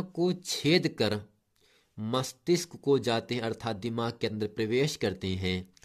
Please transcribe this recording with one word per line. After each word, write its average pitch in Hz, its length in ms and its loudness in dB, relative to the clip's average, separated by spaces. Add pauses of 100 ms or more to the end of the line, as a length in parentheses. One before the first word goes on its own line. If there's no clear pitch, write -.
(120)
को 180 240 2
छेद 165 560 2
कर 104 280 0 (800)
मस्तिष्क 131 800 -2
को 139 220 4
जाते 113 360 0
हैं 120 60 -2
अर्थात 113 360 -4
दिमाग 117 420 -4
के 113 80 0
अंदर 107 220 -2
प्रवेश 123 480 0
करते 98 320 -2
हैं, 92 400 -2 (160)